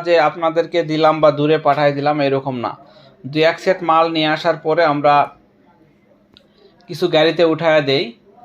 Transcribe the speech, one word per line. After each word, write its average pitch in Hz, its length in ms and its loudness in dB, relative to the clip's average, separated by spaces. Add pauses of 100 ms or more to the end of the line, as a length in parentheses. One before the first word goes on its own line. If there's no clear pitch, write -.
যে 170 140 2
আপনাদেরকে 165 640 -2
দিলাম 156 380 0
বা 151 100 4
দূরে 147 260 0
পাঠাই 147 360 0
দিলাম, 147 280 -2
এরকম 135 340 -2
না। 117 220 -8 (500)
দুই 151 160 -2
এক 165 160 0
সেট 185 240 -2
মাল 165 280 2
নিয়ে 156 160 -2
আসার 160 380 -2
পরে 160 200 2
আমরা 143 500 2 (1500)
কিছু 175 200 -4
গাড়িতে 156 380 2
উঠায়া 160 360 0
দেই 147 320 -2 (320)